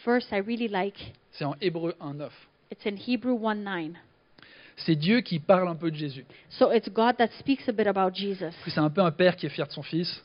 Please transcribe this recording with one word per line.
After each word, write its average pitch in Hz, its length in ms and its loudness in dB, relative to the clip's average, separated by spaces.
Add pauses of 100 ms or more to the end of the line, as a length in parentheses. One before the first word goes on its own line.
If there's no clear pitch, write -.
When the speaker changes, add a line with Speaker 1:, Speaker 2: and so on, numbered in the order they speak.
Speaker 1:
verse 240 260 2
I 202 100 0
really 226 260 -2
like. 202 460 -4 (180)
Speaker 2:
C'est - 140 -8
en 143 160 -4
Hébreux 165 400 -2
un 143 140 -10
neuf. 147 180 -12 (380)
Speaker 1:
It's - 140 -10
in 202 120 -4
Hebrew 247 360 -2
one 214 300 -2
nine. 175 340 -6 (880)
Speaker 2:
C'est 170 100 4
Dieu 185 260 4
qui 165 180 -2
parle 185 280 6
un 170 80 -4
peu 160 160 -4
de 156 40 -6
Jésus. 139 300 -10 (240)
Speaker 1:
So - 220 4
it's 226 180 2
God 220 280 2
that 233 120 4 (100)
speaks - 300 -2
a - 20 2
bit 208 160 2
about 190 280 2
Jesus. 190 360 -4 (120)
Speaker 2:
Puis 170 80 -8
c'est 165 80 -2
un 151 100 4
peu 151 120 0
un 170 100 4
père 180 240 4
qui 170 100 -8
est 151 40 -4
fier 147 180 -4
de - 40 -14
son - 120 -12
fils. 170 400 -4